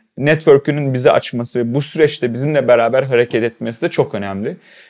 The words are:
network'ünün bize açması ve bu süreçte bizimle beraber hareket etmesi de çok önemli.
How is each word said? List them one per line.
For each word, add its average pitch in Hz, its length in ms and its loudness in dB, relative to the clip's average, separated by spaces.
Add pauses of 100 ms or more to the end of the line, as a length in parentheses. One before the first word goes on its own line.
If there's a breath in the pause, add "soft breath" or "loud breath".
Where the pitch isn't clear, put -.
(180 soft breath)
network'ünün 143 760 2
bize 127 160 4
açması 123 480 -2
ve 117 160 -2
bu 143 80 0
süreçte 147 500 -2
bizimle 135 360 -2
beraber 120 340 4
hareket 120 420 0
etmesi 117 380 -6
de 170 80 -2
çok 135 240 -2
önemli. 101 420 -6 (340 soft breath)